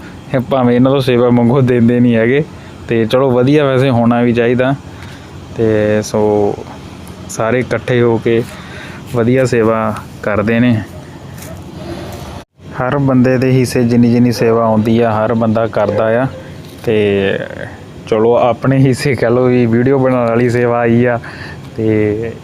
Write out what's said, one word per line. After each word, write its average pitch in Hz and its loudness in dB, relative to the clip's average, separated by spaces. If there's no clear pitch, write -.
ਇਹ 131 2
ਭਾਵੇਂ 123 2
ਇਹਨਾਂ 131 4
ਤੋਂ 139 2
ਸੇਵਾ 123 2
ਮੰਗੋ 120 4
ਦਿੰਦੇ 120 2
ਨਹੀਂ 120 4
ਹੈਗੇ। 123 2
ਤੇ 113 2
ਚਲੋ 127 2
ਵਧੀਆ 139 4
ਵੈਸੇ 135 2
ਹੋਣਾ 120 2
ਵੀ 120 2
ਚਾਹੀਦਾ। 123 2
ਤੇ 107 2
ਸੋ 104 0
ਸਾਰੇ 117 -2
ਇਕੱਠੇ 120 -2
ਹੋ 117 2
ਕੇ 117 0
ਵਧੀਆ 127 2
ਸੇਵਾ 113 0
ਕਰਦੇ 107 0
ਨੇ। 120 2
ਹਰ 127 -2
ਬੰਦੇ 127 4
ਦੇ 127 2
ਹਿੱਸੇ 127 2
ਜਿੰਨੀ 120 4
ਜਿੰਨੀ 120 4
ਸੇਵਾ 117 2
ਆਉਂਦੀ 110 2
ਆ, 113 2
ਹਰ 110 0
ਬੰਦਾ 113 0
ਕਰਦਾ 110 0
ਆ। 135 -2
ਤੇ 101 2
ਚਲੋ 113 2
ਆਪਣੇ 123 2
ਹਿੱਸੇ 135 2
ਕਹਿ 117 0
ਲਓ 123 2
ਵੀ 123 2
ਵੀਡੀਓ 120 2
ਬਣਾਉਣ 127 2
ਵਾਲੀ 120 2
ਸੇਵਾ 120 0
ਆਈ 117 2
ਆ, 120 0
ਤੇ 110 0